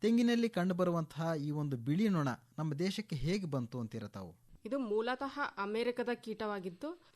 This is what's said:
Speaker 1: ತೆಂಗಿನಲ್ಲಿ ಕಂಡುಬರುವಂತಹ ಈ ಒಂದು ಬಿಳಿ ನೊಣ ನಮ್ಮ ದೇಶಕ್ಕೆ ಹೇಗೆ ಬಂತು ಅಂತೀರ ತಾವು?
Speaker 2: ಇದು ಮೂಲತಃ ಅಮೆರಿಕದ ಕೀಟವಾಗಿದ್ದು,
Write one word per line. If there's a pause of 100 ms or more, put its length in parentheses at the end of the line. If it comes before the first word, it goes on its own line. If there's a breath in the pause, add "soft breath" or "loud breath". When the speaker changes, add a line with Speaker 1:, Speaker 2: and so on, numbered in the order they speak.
Speaker 1:
ತೆಂಗಿನಲ್ಲಿ
ಕಂಡುಬರುವಂತಹ
ಈ
ಒಂದು
ಬಿಳಿ
ನೊಣ (300)
ನಮ್ಮ
ದೇಶಕ್ಕೆ
ಹೇಗೆ
ಬಂತು
ಅಂತೀರ
ತಾವು? (140)
Speaker 2:
ಇದು
ಮೂಲತಃ (180)
ಅಮೆರಿಕದ
ಕೀಟವಾಗಿದ್ದು, (160 soft breath)